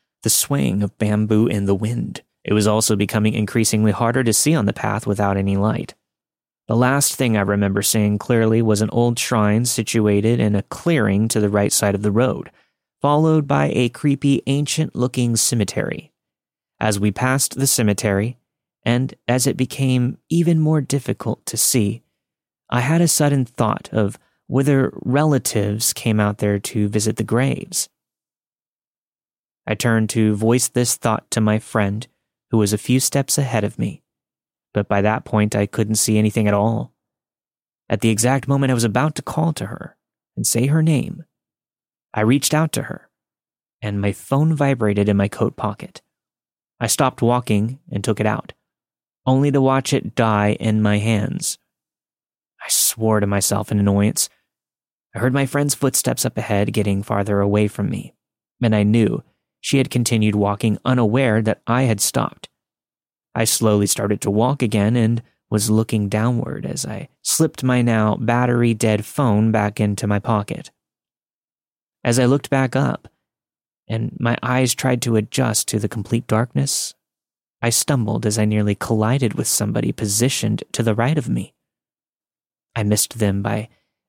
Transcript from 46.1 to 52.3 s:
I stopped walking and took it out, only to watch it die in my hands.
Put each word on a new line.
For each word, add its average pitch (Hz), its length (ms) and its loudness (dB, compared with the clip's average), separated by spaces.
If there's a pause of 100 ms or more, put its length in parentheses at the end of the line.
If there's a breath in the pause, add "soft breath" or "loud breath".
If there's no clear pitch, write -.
I 117 60 0
stopped 127 340 0
walking 120 580 0 (120)
and 101 120 -6
took 110 180 0
it 107 40 0
out, 107 280 -4 (720)
only 135 260 4
to 135 100 2
watch 131 300 2
it - 240 -2
die 104 460 2
in 107 200 0
my 104 160 2
hands. - 640 -4 (1080)